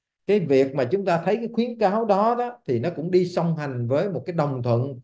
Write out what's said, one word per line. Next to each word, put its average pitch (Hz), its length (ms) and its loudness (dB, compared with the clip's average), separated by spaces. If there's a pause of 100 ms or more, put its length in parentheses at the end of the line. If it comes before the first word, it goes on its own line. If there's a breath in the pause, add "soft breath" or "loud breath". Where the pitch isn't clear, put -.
(280)
Cái 208 120 4
việc 135 360 2
mà 139 80 0
chúng 185 220 0
ta 170 200 2
thấy 196 100 2
cái 233 180 -4
khuyến 233 260 -2
cáo 214 260 2
đó 208 300 2
đó, 240 320 -6
thì 123 120 0
nó 139 160 -2
cũng 160 160 -6
đi 180 140 4
song 170 320 -2
hành 131 300 -4
với 147 220 0
một 139 160 -6
cái 180 80 -8
đồng 139 300 -2
thuận 123 400 0